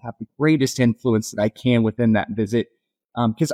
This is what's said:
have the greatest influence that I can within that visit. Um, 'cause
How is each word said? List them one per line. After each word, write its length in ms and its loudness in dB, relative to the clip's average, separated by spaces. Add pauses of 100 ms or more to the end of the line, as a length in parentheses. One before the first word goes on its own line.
have 160 -12
the 80 -14 (120)
greatest 420 0
influence 520 0
that 100 -4
I 80 2
can 320 0
within 320 2
that 160 -2
visit. 380 -2 (460)
Um, 240 0
'cause 160 -2